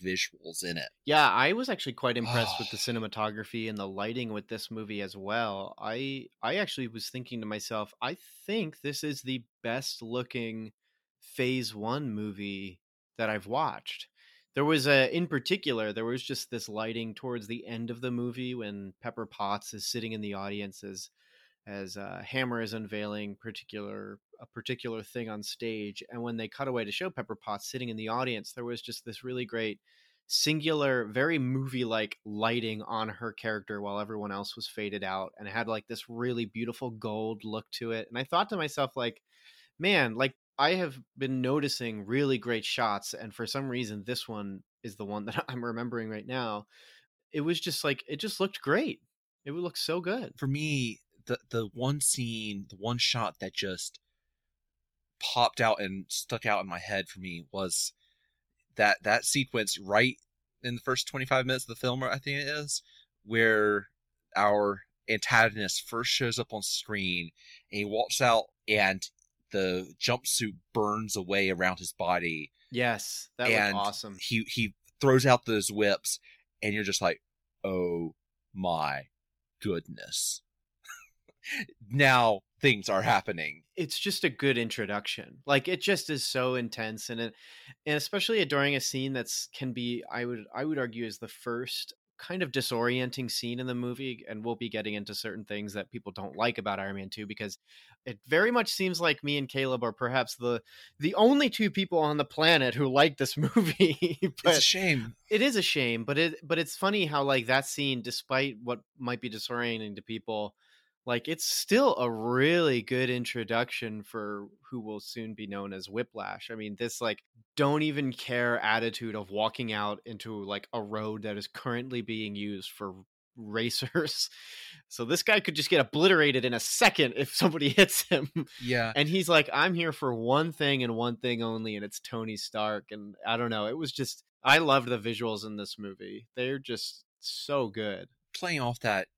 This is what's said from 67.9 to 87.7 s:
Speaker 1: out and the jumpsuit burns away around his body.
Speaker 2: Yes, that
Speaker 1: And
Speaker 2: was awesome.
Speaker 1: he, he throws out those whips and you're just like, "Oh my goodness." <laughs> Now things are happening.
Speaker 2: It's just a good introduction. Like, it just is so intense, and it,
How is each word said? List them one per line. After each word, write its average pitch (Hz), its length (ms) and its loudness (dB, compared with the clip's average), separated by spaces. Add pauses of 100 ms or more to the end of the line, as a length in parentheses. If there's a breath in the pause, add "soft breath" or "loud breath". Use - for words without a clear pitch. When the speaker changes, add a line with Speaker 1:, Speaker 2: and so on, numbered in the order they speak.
Speaker 1:
out 117 240 6 (240)
and 95 340 4 (480)
the 92 500 0
jumpsuit 117 560 0 (160)
burns 107 440 0
away 95 320 2
around 90 300 2
his 90 140 -10
body. 85 580 0 (200 soft breath)
Speaker 2:
Yes, 117 580 -2 (100)
that 120 120 2
Speaker 1:
And 104 260 4
Speaker 2:
was 101 120 0
awesome. 104 320 -8
Speaker 1:
he, 113 280 0
he 110 260 -2 (260)
throws 131 240 8
out 127 220 6
those 107 240 2
whips 101 480 2 (440 soft breath)
and 104 120 0
you're 107 80 0
just 95 180 0
like, 87 220 2 (400)
"Oh 87 520 0 (380)
my 78 520 0 (580)
goodness." - 840 -4
<laughs> - 40 -20 (1400 loud breath)
Now 127 500 8 (220)
things 113 260 4
are 180 140 4
happening. 85 600 2 (120)
Speaker 2:
It's 156 220 -2
just - 260 -2
a 156 60 4
good 131 260 2
introduction. 104 880 -4
Like, 139 240 4
it 180 140 -2
just - 260 2
is 143 160 -2
so 127 300 0
intense, 113 560 -4
and 117 100 -4
it, 113 140 -4 (500 loud breath)